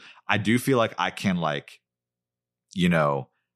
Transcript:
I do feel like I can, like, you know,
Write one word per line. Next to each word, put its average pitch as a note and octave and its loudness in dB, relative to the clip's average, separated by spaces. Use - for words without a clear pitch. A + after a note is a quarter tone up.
I G#2+ 0
do A2 2
feel B2+ 0
like A2 0
I F#2 -2
can, F#2 -2
like, D2+ -6
you F2+ 2
know, C#2+ 2